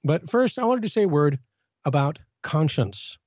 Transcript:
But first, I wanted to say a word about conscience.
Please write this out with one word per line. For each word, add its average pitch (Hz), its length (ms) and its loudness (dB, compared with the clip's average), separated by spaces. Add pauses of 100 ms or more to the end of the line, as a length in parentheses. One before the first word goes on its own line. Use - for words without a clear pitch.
But 156 260 0
first, 247 280 2
I 254 60 -2
wanted 254 180 0
to 220 60 -4
say 214 160 2
a 190 40 2
word 147 300 2 (460)
about 139 340 0 (240)
conscience. - 760 -2 (100)